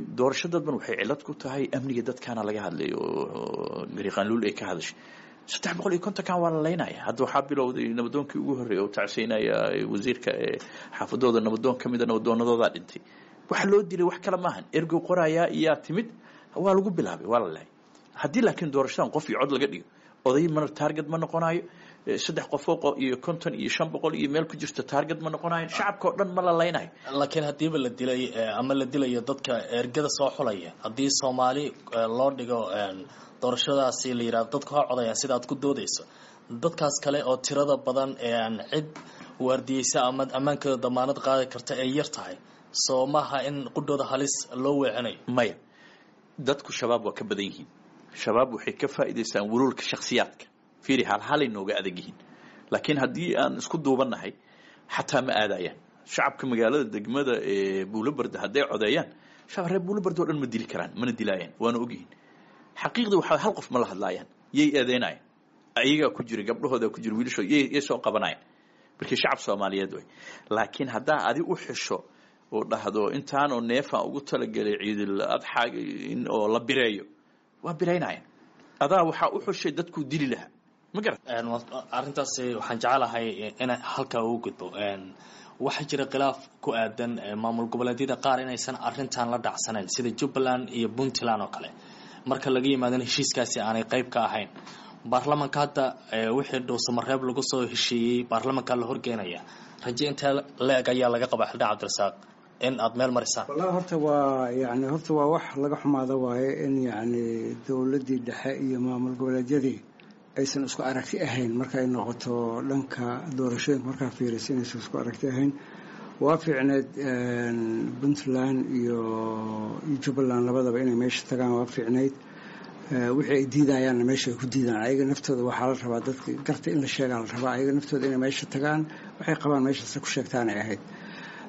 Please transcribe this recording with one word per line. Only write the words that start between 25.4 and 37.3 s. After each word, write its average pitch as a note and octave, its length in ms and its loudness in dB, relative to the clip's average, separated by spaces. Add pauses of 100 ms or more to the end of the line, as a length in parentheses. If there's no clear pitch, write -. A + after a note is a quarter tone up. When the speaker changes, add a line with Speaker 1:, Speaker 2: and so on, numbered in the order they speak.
Speaker 1:
shacabka G3+ 380 -2
oo E3+ 100 2
dhan F#3+ 160 2
ma F#3 100 0
la F3+ 140 6
leynayo. E3 320 2 (240)
Speaker 2:
Laakiin C#3+ 320 2
haddiiba D#3 340 0
la B2 120 2
dilay, B2+ 320 0 (100)
ee, A2 160 0
ama A#2+ 260 -2
la C3+ 120 0
dilayo B2+ 340 2
dadka C3+ 320 -4 (160)
ergada B2 400 0
soo C#3 220 2
xulaya, G2+ 400 -2 (100)
haddii B2+ 300 0
Soomaali, C3 540 2 (240)
ee, A2+ 200 2
loo B2+ 220 4
dhigo, B2 300 -2 (120)
een, G2 260 -2 (400)
doorashadaasi B2+ 760 2
la A#2+ 100 0
yiraahdo A2+ 260 2
dadku C#3+ 240 -4
ha C#3+ 120 6
codayaan A#2+ 300 0
sida C3 180 0
aad B2 120 -2
ku D3+ 80 -4
doodayso, C3+ 480 -2 (460)
dadkaas C#3+ 520 0
kale C#3+ 220 2
oo B2+ 140 4